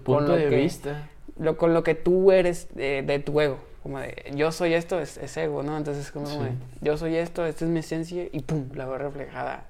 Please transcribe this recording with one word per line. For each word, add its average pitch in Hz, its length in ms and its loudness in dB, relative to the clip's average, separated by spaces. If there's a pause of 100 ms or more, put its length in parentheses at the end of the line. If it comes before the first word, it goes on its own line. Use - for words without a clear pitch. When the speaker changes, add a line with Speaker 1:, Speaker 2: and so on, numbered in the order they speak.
Speaker 1:
con 127 160 4
Speaker 2:
punto 147 140 4
Speaker 1:
lo 170 60 6
Speaker 2:
de 151 100 4
Speaker 1:
que, 127 80 4
Speaker 2:
vista. 147 520 0 (300)
Speaker 1:
lo, 160 180 2
con 170 180 4
lo 165 80 4
que 160 140 2
tú 185 340 6
eres 175 440 4
de, 139 280 -2
de 143 160 0
tu 147 220 2
ego, 139 180 2 (240)
como 139 160 -8
de, 131 380 -10
"Yo 156 160 2
soy 170 220 2
esto", 170 260 0
es, 143 160 -6
es - 200 -10
ego, 151 280 -2
¿no? 151 140 -2
Entonces, 143 340 -4
como, - 140 -6
Speaker 2:
Sí. 147 120 -6
Speaker 1:
de, 131 140 -2 (280)
"Yo 147 160 2
soy 165 200 -2
esto, 170 280 -2
esta 160 200 -2
es 165 60 0
mi 165 100 2
esencia", 165 500 -6
y 156 100 -6
pum, 135 340 -4
la 139 120 -8
veo 131 120 -4
reflejada 131 720 -6